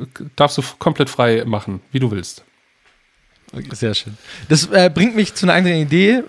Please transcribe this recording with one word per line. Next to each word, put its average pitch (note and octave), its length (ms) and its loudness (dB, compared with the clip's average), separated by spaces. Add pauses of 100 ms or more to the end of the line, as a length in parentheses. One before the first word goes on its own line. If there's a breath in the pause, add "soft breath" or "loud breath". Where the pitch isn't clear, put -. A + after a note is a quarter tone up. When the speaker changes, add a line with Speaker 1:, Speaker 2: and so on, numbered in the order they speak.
(340)
Speaker 1:
darfst - 240 2
du C#3 40 0
f-, - 160 -8
komplett D3+ 320 0
frei A#2 360 2
machen, G2+ 340 -6 (120)
wie C3+ 80 -2
du B2+ 100 0
willst. G2 320 -8 (1080)
Speaker 2:
Okay, - 200 -14
sehr A2+ 220 -4
schön. G#2+ 220 -8 (320 loud breath)
Das, D#3+ 220 2
äh, F#3 220 4
bringt G#3 220 2
mich G#3+ 200 0
zu - 120 -4
einer F3 80 4
anderen F3+ 240 2
Idee, F#3+ 500 2